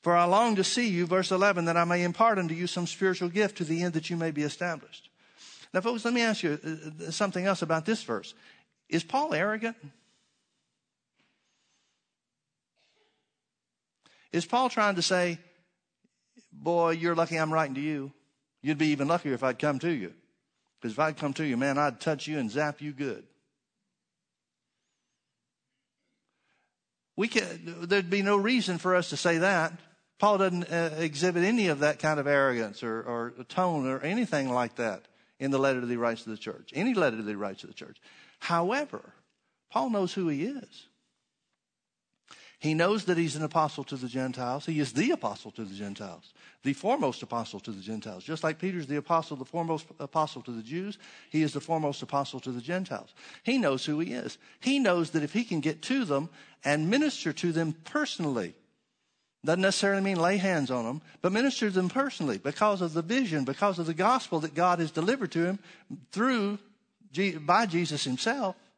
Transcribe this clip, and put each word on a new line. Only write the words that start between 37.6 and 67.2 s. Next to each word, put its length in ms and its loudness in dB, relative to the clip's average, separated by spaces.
to 60 -16
the 80 -18
church. 260 -18
However, 720 -2
Paul 200 0
knows 240 0
who 140 0
he 160 0
is. 420 -10
He 140 0
knows 300 2
that 120 2
he's 200 0
an 80 -2
apostle 400 0
to 120 -8
the 120 -6
Gentiles. 580 -4
He 140 -2
is 120 -2
the 200 2
apostle 400 -6
to 120 -10
the 120 -12
Gentiles, 560 -12
the 80 0
foremost 500 -2
apostle 380 -6
to 100 -12
the 100 -10
Gentiles. 440 -10
Just 180 -8
like 160 -2
Peter's 300 -6
the 80 -2
apostle, 400 -2
the 80 -10
foremost 420 -4
apostle 420 -4
to 80 -12
the 140 -8
Jews, 340 -8
he 120 2
is 100 0
the 80 -4
foremost 420 -2
apostle 380 -4
to 100 -8
the 100 -6
Gentiles. 540 -6
He 140 2
knows 280 2
who 140 0
he 120 -2
is. 260 -8
He 220 2
knows 320 4
that 100 2
if 100 -4
he 120 0
can 160 -2
get 220 -2
to 220 0
them 240 0
and 260 2
minister 440 2
to 180 0
them 220 0
personally, 720 -4
doesn't 160 2
necessarily 420 2
mean 160 0
lay 200 4
hands 300 2
on 160 -2
them, 160 -4
but 80 2
minister 380 2
to 40 0
them 160 2
personally 500 -2
because 440 2
of 100 -2
the 100 -2
vision, 420 0
because 340 0
of 80 -2
the 80 -2
gospel 460 2
that 160 -6
God 240 4
has 100 0
delivered 400 0
to 160 0
him 140 -2
through 480 0
Je-, 240 0